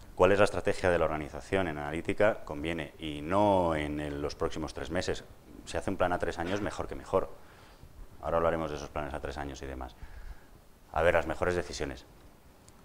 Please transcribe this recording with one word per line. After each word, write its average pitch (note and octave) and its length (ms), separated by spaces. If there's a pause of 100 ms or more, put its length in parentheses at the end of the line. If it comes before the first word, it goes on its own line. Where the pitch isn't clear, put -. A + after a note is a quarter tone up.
(160)
cuál F#2 160
es G2+ 80
la G#2 60
estrategia F#2 440
de E2+ 80
la E2 80
organización D2+ 600
en D2+ 100
analítica, E2 680
conviene, D#2 520
y D2 240
no F#2 540
en D2 240
el, C#2+ 220
los C#2+ 140
próximos D#2 380
tres C#2+ 160
meses. F2 360 (400)
Si - 120
hace G2 140
un F2+ 60
plan F2+ 160
a F2 60
tres E2+ 200
años, F#2 200
mejor E2+ 280
que D2+ 80
mejor. C#2 340 (920)
Ahora D#2+ 160
hablaremos E2 340
de D2 60
esos C#2+ 120
planes D2 240
a D2 60
tres C#2+ 180
años C#2 240
y C#2 60
demás. C2 280 (960)
A D#2 100
ver, E2+ 100
las D#2+ 140
mejores F2+ 260
decisiones. D2+ 520 (800)